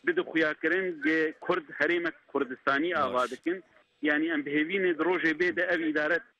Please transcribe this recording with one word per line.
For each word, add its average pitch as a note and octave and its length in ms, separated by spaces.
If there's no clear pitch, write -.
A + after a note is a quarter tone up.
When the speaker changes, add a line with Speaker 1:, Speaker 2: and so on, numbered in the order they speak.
Speaker 1:
bide F3 160
xuyakirin D#3+ 800
ge D#3 380
Kurd F3 280
herêmek E3+ 340
Kurdistanî C#3 640
Speaker 2:
Baş. D#3 100
Speaker 1:
ava B2 280
dikin. E3+ 340
Yani D3+ 260
em D#3+ 120
bihêvî D#3 440
ne F3 140
di D#3 40
rojê D#3+ 380
bê F3+ 160
de E3+ 60
ev F3 280
îdare D3+ 300